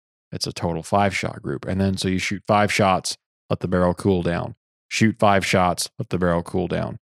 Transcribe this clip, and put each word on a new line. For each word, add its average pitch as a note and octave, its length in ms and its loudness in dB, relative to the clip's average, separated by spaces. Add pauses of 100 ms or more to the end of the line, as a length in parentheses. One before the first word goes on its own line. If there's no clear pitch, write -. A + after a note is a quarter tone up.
(340)
It's - 120 -8
a - 60 -6
total E2 320 -4
five-shot F#2+ 580 0
group. - 240 -8
And F#2+ 140 -2
then G2 180 2
so F#2+ 120 -2
you F#2 100 0
shoot F#2 280 -6
five G#2 240 4
shots, F#2 460 0 (320)
let - 120 -2
the F2+ 80 -4
barrel F2+ 240 2
cool F#2 300 0
down. E2+ 320 -4 (340)
Shoot - 300 2
five G2+ 260 4
shots, F2+ 520 0
let - 120 -10
the F#2 80 -2
barrel F2 260 0
cool F2+ 240 -4
down. E2 300 -6 (220)